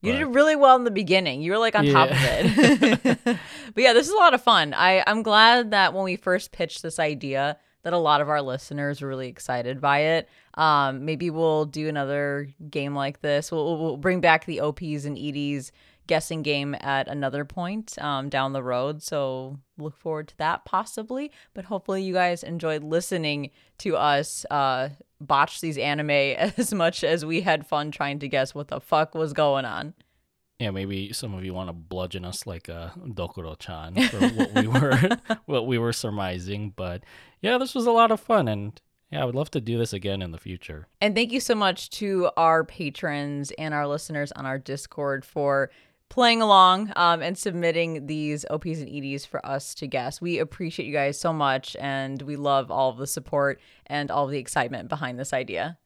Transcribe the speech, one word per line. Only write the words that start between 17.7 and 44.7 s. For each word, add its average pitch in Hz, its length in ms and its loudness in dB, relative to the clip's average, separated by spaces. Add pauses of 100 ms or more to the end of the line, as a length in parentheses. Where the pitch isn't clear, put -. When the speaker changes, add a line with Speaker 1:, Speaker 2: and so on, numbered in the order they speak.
Speaker 1:
um, 143 280 -4
down 135 240 -2
the 135 100 -4
road. 131 400 -2
So 135 560 -6 (180)
look 151 200 -12
forward 151 320 -8
to - 80 -20
that 165 260 -2
possibly. 226 680 -6 (220)
But 185 120 -12
hopefully 190 360 -4
you 190 120 -4
guys 180 300 2
enjoyed 160 400 -4
listening 151 680 -2 (280)
to 175 180 -2
us, 147 520 0
uh, 135 400 0 (300)
botch 143 420 2
these 160 160 -6
anime 147 320 -2
<laughs> - 0 -
as 147 640 2
much 175 300 0
as 156 220 0
we 160 160 -2
had 156 260 0
fun 151 240 -2
trying 143 280 -6
to 143 100 -10
guess 135 260 -2
what 143 140 -10
the - 100 -6
fuck 156 360 0
was 160 180 -2
going 139 320 2
on. 117 280 -8 (680)
Speaker 2:
Yeah, 110 120 -4
maybe 98 420 -6
some 104 220 -10
of 92 100 -8
you 92 80 -8
wanna 90 200 -8
bludgeon 90 520 -8
us - 220 -10
like, 87 200 -12
uh, 85 220 -12 (160)
Dokuro-chan 85 880 -10 (140)
for 156 220 2
what 247 260 -2
we 107 120 2
Speaker 1:
<laughs> - 0 -
Speaker 2:
were, 131 420 4 (360)
what 127 220 -2
we 127 100 0
were 117 160 0
surmising. 101 840 -6
But 90 280 -8 (380)
yeah, 240 180 2
this 254 160 -4
was 240 100 0
a 240 60 4
lot 233 200 6
of 214 80 0
fun, 196 280 2
and 104 340 -6 (300)
yeah, 147 100 -4
I 135 40 -2
would 123 100 -4
love 147 160 -4
to 143 100 -2
do 113 160 -4
this 117 160 -2
again 98 300 -4
in 85 80 -8
the 80 80 -12
future. 78 480 -14 (120)
Speaker 1:
And 208 140 2
thank 233 180 0
you 254 80 0
so 247 140 0
much 196 380 0
to 190 460 0
our 160 260 4
patrons 143 960 -6
and 156 140 -6
our 147 120 -2
listeners 147 460 -6
on 135 160 -10
our 135 100 -6
Discord 139 680 -6